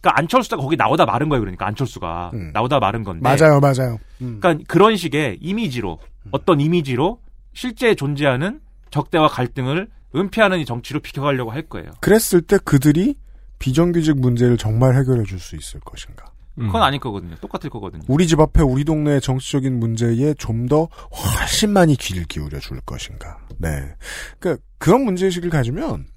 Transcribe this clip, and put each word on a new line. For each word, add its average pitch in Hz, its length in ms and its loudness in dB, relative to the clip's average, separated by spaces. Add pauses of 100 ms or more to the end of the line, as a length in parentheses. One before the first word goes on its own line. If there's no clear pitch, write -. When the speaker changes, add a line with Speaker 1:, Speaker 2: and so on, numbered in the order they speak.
Speaker 1:
그러니까 131 180 2
안철수가 214 420 0
거기 156 140 0
나오다 127 300 4
마른 123 240 0
거예요. 139 100 2
그러니까 95 280 -4
안철수가 90 680 -6
Speaker 2:
음. 87 200 -10
Speaker 1:
나오다 127 260 0
마른 107 260 0
건데. 90 160 -8
Speaker 2:
맞아요, 143 400 6
맞아요. 127 380 0 (220)
음. 120 200 -10
Speaker 1:
그러니까 160 260 0
그런 208 300 4
식의 143 420 -4
이미지로, 135 600 -6 (260)
Speaker 2:
음. - 60 -20
Speaker 1:
어떤 151 280 2
이미지로 151 600 0 (320)
실제 240 420 -2
존재하는 143 640 -2 (300)
적대와 156 400 2
갈등을 131 580 -4 (280)
은폐하는 190 440 2
이 147 60 -4
정치로 120 340 -6
비켜가려고 135 520 -4
할 139 120 -8
거예요. 82 280 -14 (100)
Speaker 2:
그랬을 196 400 4
때 196 160 2
그들이 151 580 4 (440)
비정규직 160 600 2
문제를 123 380 2
정말 120 400 2
해결해 127 260 2
줄 95 160 -8
수 - 160 -16
있을 - 260 -14
것인가? - 440 -18 (300)
Speaker 1:
그건 107 200 -4
Speaker 3:
음. 226 80 2
Speaker 1:
아닐 139 160 0
거거든요. 92 420 -8
똑같을 - 300 -10
거거든요. 87 360 -12
Speaker 2:
우리 160 200 4
집 156 120 4
앞에 156 220 6
우리 139 240 2
동네의 147 360 2
정치적인 131 580 -2
문제에 117 560 0
좀 113 320 -4
더 151 200 2 (240)
훨씬 - 600 -2
많이 170 240 6
귀를 90 300 -6
기울여 73 340 -8
줄 67 220 -12
것인가? - 580 -14 (180)
네. 85 120 -4 (680)
그러니까 160 240 -2 (140)
그런 226 260 4
문제의식을 180 460 -2
가지면 135 560 -2 (120)